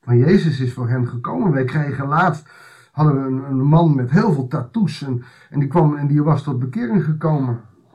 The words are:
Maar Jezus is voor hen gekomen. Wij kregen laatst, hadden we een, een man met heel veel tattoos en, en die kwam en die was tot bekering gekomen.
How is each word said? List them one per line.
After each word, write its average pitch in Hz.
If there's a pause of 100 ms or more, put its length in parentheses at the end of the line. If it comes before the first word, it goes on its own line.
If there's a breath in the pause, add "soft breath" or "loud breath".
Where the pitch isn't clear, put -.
Maar 120
Jezus 151
is 127
voor 120
hen 123
gekomen. 214
Wij 131
kregen 139
laatst, 156 (420 loud breath)
hadden 139
we 135
een, 131
een 135
man 156
met 123
heel 202
veel 131
tattoos 156
en, 127 (260 loud breath)
en 143
die 139
kwam 151
en 143
die 147
was 151
tot 127
bekering 214
gekomen. 151 (340)